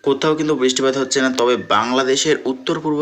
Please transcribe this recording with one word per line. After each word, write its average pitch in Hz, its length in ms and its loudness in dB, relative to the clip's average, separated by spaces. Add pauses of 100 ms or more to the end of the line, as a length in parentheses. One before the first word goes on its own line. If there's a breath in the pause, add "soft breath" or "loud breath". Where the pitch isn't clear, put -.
কোথাও 139 320 2
কিন্তু 156 200 0
বৃষ্টিপাত 131 420 0
হচ্ছে 135 240 -2
না। 131 120 0
তবে 120 220 2 (140)
বাংলাদেশের 127 760 0
উত্তর 131 360 -4
পূর্ব 151 200 -2